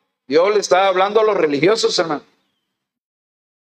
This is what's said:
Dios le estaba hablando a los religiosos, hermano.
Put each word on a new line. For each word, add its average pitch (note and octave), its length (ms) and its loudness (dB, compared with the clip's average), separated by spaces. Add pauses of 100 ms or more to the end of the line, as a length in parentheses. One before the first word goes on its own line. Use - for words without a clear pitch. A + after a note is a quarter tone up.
(260)
Dios F3 280 0
le G3+ 80 0
estaba F#3+ 260 0
hablando G3 320 0
a G#3+ 60 2
los G#3+ 100 0
religiosos, E3+ 640 0
hermano. D#3 240 -6 (1500)